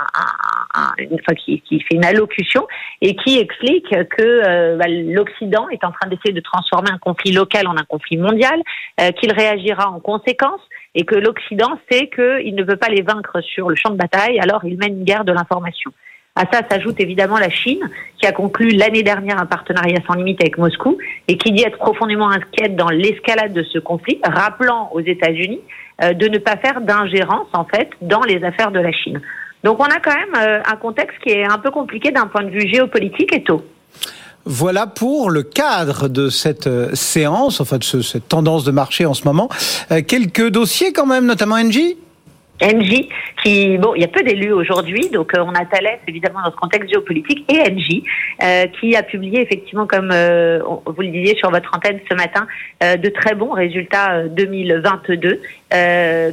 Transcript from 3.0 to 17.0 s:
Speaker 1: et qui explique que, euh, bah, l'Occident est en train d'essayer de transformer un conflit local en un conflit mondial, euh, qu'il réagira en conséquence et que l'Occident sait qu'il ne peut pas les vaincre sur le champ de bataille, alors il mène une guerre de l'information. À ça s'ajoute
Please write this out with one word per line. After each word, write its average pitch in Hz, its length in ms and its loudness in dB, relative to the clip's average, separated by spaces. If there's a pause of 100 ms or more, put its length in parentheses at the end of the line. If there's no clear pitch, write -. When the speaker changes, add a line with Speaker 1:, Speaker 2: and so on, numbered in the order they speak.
Speaker 1:
et 190 140 2
qui 269 220 2
explique 254 520 0
que, 180 320 0
euh, 185 560 4
bah, 175 100 2
l'Occident 196 800 0
est 254 160 -4
en 175 80 -2
train - 160 -6
d'essayer 185 240 -2
de 170 80 -4
transformer 180 500 0
un 185 60 -2
conflit 180 360 -2
local 190 340 2
en 175 100 -2
un 156 80 -2
conflit 156 320 -4
mondial, 226 420 2 (440)
euh, 180 80 4
qu'il 208 200 0
réagira 202 600 2
en 175 100 -12
conséquence 254 600 -2 (320)
et 170 100 0
que 208 120 2
l'Occident 220 600 0 (120)
sait 262 180 2
qu'il 247 460 0
ne 196 100 -2
peut 190 120 2
pas 226 120 -2
les 202 140 2
vaincre 196 400 -2
sur 185 260 -6
le 160 80 0
champ 220 140 0
de 208 60 -4
bataille, 196 440 0
alors 196 240 0
il 175 140 -4
mène 202 220 -4
une 185 40 -6
guerre 202 220 2
de 180 60 2
l'information. 175 580 -4 (440)
À - 160 2
ça 240 200 2
s'ajoute 208 300 -2